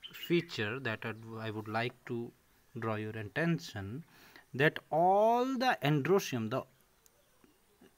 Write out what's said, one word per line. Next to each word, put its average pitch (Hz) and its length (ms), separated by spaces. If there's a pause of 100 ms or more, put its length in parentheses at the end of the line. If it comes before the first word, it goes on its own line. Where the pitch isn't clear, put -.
(280)
feature 139 500
that 117 260
I'd, 113 120 (240)
I 110 100
would 107 160
like 113 260 (120)
to 117 260 (480)
draw 113 160
your 107 240
attention, 123 840 (500)
that 143 240 (140)
all 202 520
the 254 380
androecium, 143 680
the 127 120 (1400)